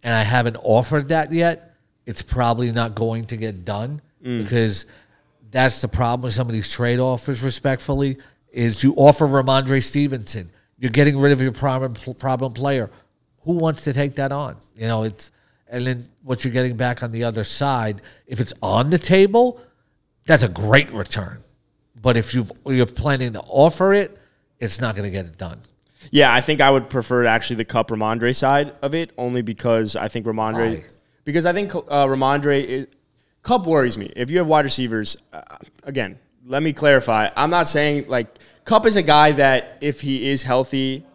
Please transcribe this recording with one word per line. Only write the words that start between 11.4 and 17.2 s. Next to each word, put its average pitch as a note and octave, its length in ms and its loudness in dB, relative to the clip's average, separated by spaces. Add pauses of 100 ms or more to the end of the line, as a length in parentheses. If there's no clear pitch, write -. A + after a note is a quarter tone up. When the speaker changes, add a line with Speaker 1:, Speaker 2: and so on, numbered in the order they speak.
Speaker 1:
your C3 100 0
problem, C3 420 -4 (220)
problem C3 380 -4
player. B2+ 360 -2 (520)
Who E3 120 -2
wants D#3+ 320 -2
to C#3+ 80 -2
take C#3 220 -2
that C3+ 160 -2
on? C#3 260 -8 (180)
You A2+ 120 -6
know, A2+ 160 0
it's, - 280 -8 (360)
and B2 200 -6
then B2 160 -6 (200)
what B2+ 200 -6
you're B2 100 -4
getting B2+ 240 0
back B2 260 -4
on A#2 80 -8
the A2+ 120 -4